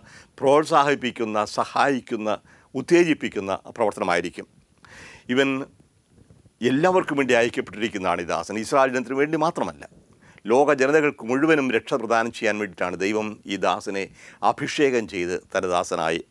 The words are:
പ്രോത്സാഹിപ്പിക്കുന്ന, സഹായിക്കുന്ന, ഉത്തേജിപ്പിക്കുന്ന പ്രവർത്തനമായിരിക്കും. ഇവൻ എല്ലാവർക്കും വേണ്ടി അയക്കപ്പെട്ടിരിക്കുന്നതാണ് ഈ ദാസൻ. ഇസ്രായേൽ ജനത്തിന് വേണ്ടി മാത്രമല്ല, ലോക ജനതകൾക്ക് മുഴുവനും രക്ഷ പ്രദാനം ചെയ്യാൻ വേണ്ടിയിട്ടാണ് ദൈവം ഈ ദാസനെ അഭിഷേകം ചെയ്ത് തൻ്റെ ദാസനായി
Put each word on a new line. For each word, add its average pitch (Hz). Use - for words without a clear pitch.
പ്രോത്സാഹിപ്പിക്കുന്ന, 135
സഹായിക്കുന്ന, 117
ഉത്തേജിപ്പിക്കുന്ന 131
പ്രവർത്തനമായിരിക്കും. 95
ഇവൻ 135
എല്ലാവർക്കും 156
വേണ്ടി 127
അയക്കപ്പെട്ടിരിക്കുന്നതാണ് 101
ഈ 87
ദാസൻ. 85
ഇസ്രായേൽ 131
ജനത്തിന് 127
വേണ്ടി 151
മാത്രമല്ല, 123
ലോക 135
ജനതകൾക്ക് 143
മുഴുവനും 139
രക്ഷ 113
പ്രദാനം 113
ചെയ്യാൻ 107
വേണ്ടിയിട്ടാണ് 92
ദൈവം 107
ഈ 98
ദാസനെ 98
അഭിഷേകം 123
ചെയ്ത് 90
തൻ്റെ 92
ദാസനായി 87